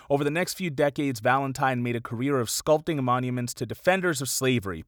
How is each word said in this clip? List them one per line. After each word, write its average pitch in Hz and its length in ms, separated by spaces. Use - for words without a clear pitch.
Over 143 140
the 143 80
next 175 220
few 180 160
decades, 139 500
Valentine 131 640
made 120 140
a - 40
career 131 380
of 113 80
sculpting 156 560
monuments 123 520
to 127 100
defenders 175 560
of 131 80
slavery, 98 580